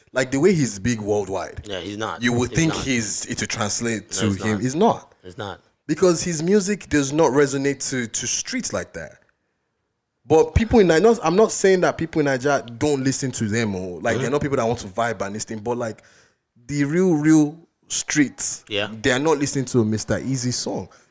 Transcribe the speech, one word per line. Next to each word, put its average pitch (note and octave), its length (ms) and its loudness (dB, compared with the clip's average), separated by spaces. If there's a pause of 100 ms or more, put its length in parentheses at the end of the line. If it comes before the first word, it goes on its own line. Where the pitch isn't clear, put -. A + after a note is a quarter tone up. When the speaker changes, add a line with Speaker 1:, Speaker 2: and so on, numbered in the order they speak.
(120)
Speaker 1:
Like, C3 180 -2
the C3+ 100 0
way F#3+ 120 6
he's A#2 260 0
big A2 220 -2
worldwide. G2 640 -4
Speaker 2:
Yeah, G2 160 -8
he's G2+ 180 -10
not. A2 240 -6
Speaker 1:
You A#2+ 100 2
would A#2+ 180 0
Speaker 2:
He's - 80 -4
Speaker 1:
think D#3+ 160 2
Speaker 2:
not. - 100 -6
Speaker 1:
he's, A#2 420 -2
it - 140 -6
would G#2+ 100 -4
translate A2 600 -4
Speaker 2:
No, F#2 100 -4
Speaker 1:
to G#2 80 0
Speaker 2:
it's G2 140 -2
Speaker 1:
him. G#2+ 100 -2
Speaker 2:
not. G2+ 100 -2
Speaker 1:
He's B2+ 120 -2
not. F#3+ 480 0
Speaker 2:
It's F#2 160 -18
not. G2 220 -10 (260)
Speaker 1:
Because D#3+ 360 2
his E3 200 -4
music G3 460 0
does C#3 240 0
not D3+ 200 4
resonate C#3 580 0
to, B2 160 -2
to - 200 -6
streets - 460 -6
like F2+ 220 -6
that. D#2+ 240 -14 (1080)
But D#3 280 4
people A3+ 260 4
in F#3 60 6
Nigeria, F3+ 360 6
I'm E3 140 2
not G#3+ 160 6
saying F#3+ 300 4
that C#3+ 160 2
people D#3+ 220 -2
in D3 60 4
Nigeria C3+ 380 0 (140)
don't C#3 260 0
listen C3+ 280 -2
to A2+ 160 -4
them G#2+ 260 -2
or, F2+ 260 -8
like, A2+ 140 0
Speaker 2:
Mm-hmm. B2+ 80 -2
Speaker 1:
they're C3+ 80 -2
not D3 100 0
people C#3 160 -2
that A#2 100 0
want A#2 140 -2
to G#2 80 -12
vibe A2 340 -4
and G2 120 -6
listen, A2 260 -8
but, A#2+ 160 -4
like, A2+ 260 -8 (640)
the C#3+ 180 0
real, E3+ 300 2
real D3+ 440 4 (300)
streets, - 800 -2
Speaker 2:
Yeah. G#2 200 -2 (140)
Speaker 1:
they're B2+ 160 2
not D3 200 2
listening C#3 280 -2
to B2 140 2
a A2 40 4
Mister G#2+ 340 -2
Easy B2 340 -4
song. - 360 -6 (220)